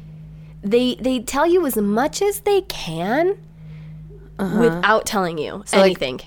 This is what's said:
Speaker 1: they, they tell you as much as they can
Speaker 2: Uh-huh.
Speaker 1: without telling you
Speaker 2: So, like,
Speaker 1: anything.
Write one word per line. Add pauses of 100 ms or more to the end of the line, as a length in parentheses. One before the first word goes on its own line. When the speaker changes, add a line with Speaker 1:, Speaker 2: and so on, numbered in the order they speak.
(640)
Speaker 1:
they,
they
tell
you
as
much
as
they
can (1000)
Speaker 2:
Uh-huh.
Speaker 1:
without
telling
you
Speaker 2:
So,
like,
Speaker 1:
anything.